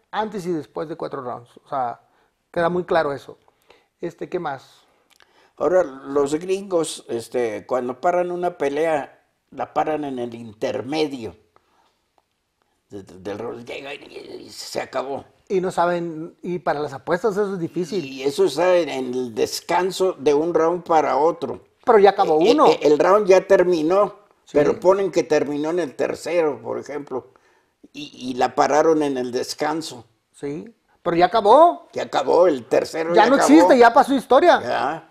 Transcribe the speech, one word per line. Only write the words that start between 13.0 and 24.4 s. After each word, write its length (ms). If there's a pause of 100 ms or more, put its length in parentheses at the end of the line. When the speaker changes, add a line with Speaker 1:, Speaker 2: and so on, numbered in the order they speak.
Speaker 2:
de, 160
del 200
round. 260
Llega 280
y, 540
y 20
se 320
acabó. 440 (220)
Speaker 1:
Y 140
no 100
saben, 720
y 180
para 200
las 140
apuestas 400
eso 200
es 60
difícil. 460
Speaker 2:
Y 180
eso 220
está 320
en, 120
en 240
el 220
descanso 800
de 200
un 200
round 300
para 340
otro. 440 (240)
Speaker 1:
Pero 140
ya 120
acabó 300
Speaker 2:
E-, 80
e-, 40
Speaker 1:
uno. 140
Speaker 2:
e-, 160
el 160
round 280
ya 200
terminó, 680 (280)